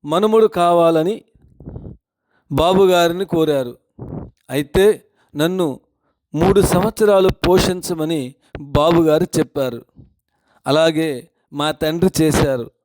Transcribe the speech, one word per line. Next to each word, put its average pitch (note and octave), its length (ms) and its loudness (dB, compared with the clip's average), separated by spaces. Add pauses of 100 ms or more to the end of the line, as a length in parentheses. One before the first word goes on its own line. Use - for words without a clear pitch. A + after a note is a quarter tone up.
మనుమడు G#3+ 400 2
కావాలని F3 760 0 (1300)
బాబుగారిని F3 720 2
కోరారు. C#3+ 520 -2 (720)
అయితే E3 560 0 (300)
నన్ను D#3+ 440 -2 (560)
మూడు F#3+ 260 2
సంవత్సరాలు G3 680 2 (180)
పోషించమని E3 840 -2 (260)
బాబుగారు D#3 640 2
చెప్పారు. C3+ 640 -4 (800)
అలాగే D#3 640 -2 (240)
మా D3 180 -4
తండ్రి D#3+ 520 -2
చేశారు. C#3+ 480 -2 (140)